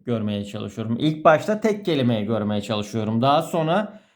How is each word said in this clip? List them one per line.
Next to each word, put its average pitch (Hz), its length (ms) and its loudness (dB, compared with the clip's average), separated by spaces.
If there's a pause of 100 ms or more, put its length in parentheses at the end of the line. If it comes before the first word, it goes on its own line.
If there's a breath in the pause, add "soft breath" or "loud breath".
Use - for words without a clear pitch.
görmeye 104 400 -2
çalışıyorum. 107 540 -6
İlk 156 260 2
başta 170 360 4
tek 208 240 -2
kelimeyi 123 400 0
görmeye 104 360 -2
çalışıyorum. 110 600 -2
Daha 143 200 4
sonra 170 580 -2 (160 loud breath)